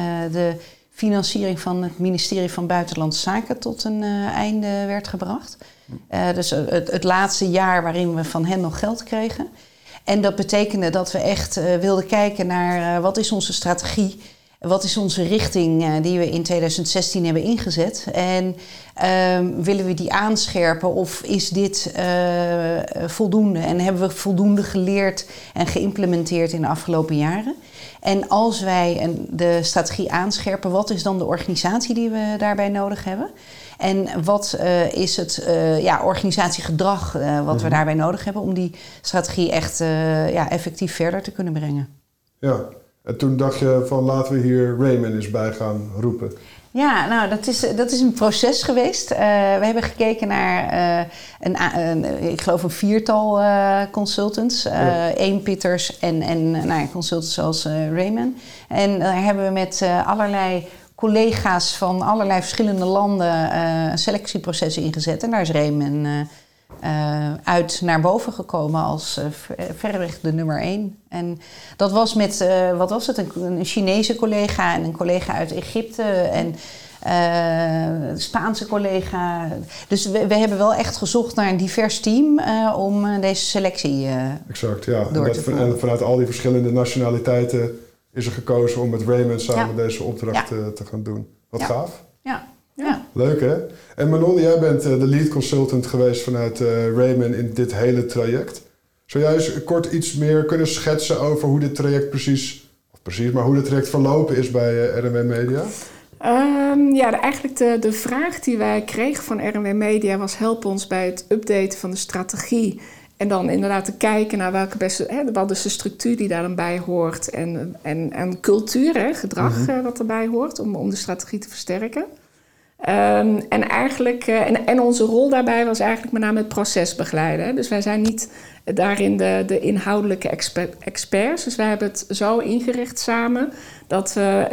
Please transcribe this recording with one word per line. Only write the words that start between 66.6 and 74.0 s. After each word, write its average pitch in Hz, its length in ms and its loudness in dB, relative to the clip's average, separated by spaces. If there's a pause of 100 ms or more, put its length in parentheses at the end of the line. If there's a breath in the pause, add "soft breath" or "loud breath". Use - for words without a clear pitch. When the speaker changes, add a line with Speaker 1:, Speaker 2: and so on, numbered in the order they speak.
Speaker 1:
eh, 151 520 -2 (100)
uit 175 380 0
naar 165 200 2
boven 208 320 0
gekomen 160 500 -2
als, 151 340 -4
eh, - 140 -4
ver-, - 440 -10
verreweg 185 460 -6
de 160 120 -2
nummer 160 280 -2
één. 202 360 -4 (120)
En 175 300 -6 (380 loud breath)
dat 196 140 2
was 220 220 2
met, 202 280 2
eh, 185 360 4
wat 180 120 2
was 226 180 -4
het, 262 100 -2
een, 185 180 -2
een 175 300 -2
Chinese 208 500 2